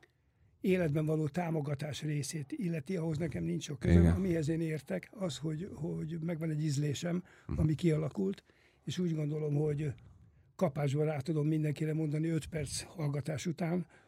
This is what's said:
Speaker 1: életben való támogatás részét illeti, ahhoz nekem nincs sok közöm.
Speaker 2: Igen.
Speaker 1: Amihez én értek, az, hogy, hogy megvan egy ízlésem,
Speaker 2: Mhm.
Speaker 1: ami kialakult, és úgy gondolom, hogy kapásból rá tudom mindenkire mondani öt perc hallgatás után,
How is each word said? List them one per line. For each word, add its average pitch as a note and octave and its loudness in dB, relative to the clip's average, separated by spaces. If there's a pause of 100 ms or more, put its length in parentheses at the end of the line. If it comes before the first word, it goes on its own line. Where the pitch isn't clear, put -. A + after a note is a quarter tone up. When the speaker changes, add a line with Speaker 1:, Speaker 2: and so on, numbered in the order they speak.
(640)
Speaker 1:
életben E3 2
való D#3 2
támogatás D3+ -4
részét D3+ -4
illeti, F#3 -4
ahhoz D#3+ -2
nekem E3+ -2
nincs E3 -2
sok - -8
közöm. E2+ 8
Speaker 2:
Igen. E2+ 8
Speaker 1:
Amihez E3 2
én D#3+ 0
értek, E3 -4
az, F3+ -6
hogy, D#3 -4
hogy E3 -6
megvan E3 -2
egy D3+ 0
ízlésem, D3+ 0 (240)
Speaker 2:
Mhm. - -2
Speaker 1:
ami D#3 4
kialakult, E3 0 (400)
és - -6
úgy E3+ 0
gondolom, D3+ -2
hogy D3 0 (640)
kapásból D3 2
rá D#3 0
tudom D3+ 0
mindenkire D#3 0
mondani D#3 0
öt E3 0
perc D3+ -6
hallgatás D3 -4
után, F3 0 (220)